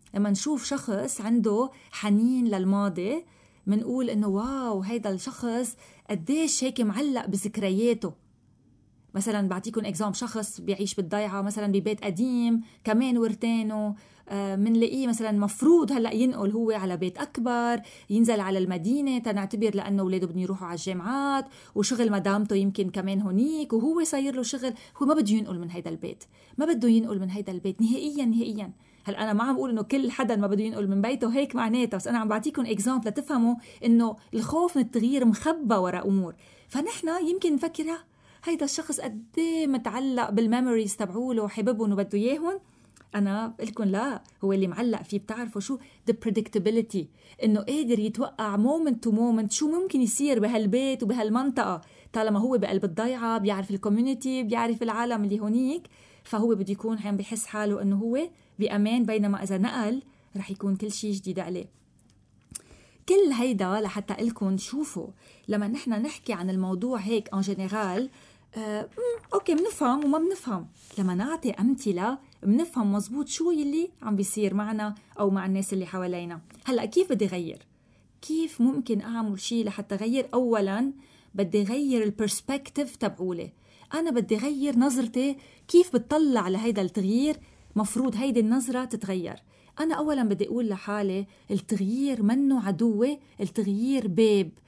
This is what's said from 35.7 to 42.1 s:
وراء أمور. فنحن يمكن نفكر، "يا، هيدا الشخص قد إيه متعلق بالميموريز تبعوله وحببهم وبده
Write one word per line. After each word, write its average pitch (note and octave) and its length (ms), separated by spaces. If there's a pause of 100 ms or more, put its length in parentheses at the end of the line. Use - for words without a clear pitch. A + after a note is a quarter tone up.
وراء F3+ 340
أمور. F#3+ 260 (340)
فنحن D#4+ 400 (180)
يمكن F4 280
نفكر، D#4+ 320
"يا، E4 120 (460)
هيدا D#4+ 200
الشخص D4 360
قد A3 240 (140)
إيه D#4+ 280
متعلق B3+ 640
بالميموريز A3+ 640
تبعوله A3+ 460
وحببهم G#3+ 500
وبده G3 260